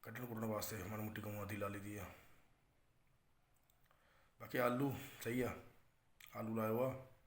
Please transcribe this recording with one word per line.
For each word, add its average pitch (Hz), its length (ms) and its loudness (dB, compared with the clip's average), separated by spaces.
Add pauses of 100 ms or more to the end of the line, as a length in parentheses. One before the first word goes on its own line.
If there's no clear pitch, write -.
ਕੱਢਣ 117 220 -6
ਕੁੱਟਣ 113 200 -2
ਵਾਸਤੇ 110 380 2
ਮਾੜੀ 107 200 -2
ਮੋਟੀ 107 180 -2
ਗਊ 104 200 -2
ਆਦੀ 101 140 -2
ਲਾ 101 120 0
ਲਈ 101 120 -2
ਦੀ 104 180 -6
ਆ। 95 80 -4 (2250)
ਬਾਕੀ 117 180 -2
ਆਲੂ 123 340 6 (320)
ਸਹੀ 120 180 2
ਆ, 107 120 2 (840)
ਆਲੂ 113 200 -2
ਲਾਇਆ 110 160 4
ਹੋਇਆ 127 340 2 (220)